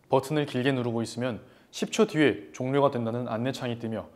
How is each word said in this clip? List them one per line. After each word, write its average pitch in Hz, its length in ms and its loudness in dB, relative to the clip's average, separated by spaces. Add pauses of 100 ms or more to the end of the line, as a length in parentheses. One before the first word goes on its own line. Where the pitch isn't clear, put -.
버튼을 139 380 2
길게 127 260 0
누르고 120 300 0
있으면 120 380 -4 (300)
십 - 220 -6
초 214 160 4
뒤에 151 420 2
종료가 139 400 2
된다는 120 380 -4
안내창이 120 500 -4
뜨며, 110 380 -6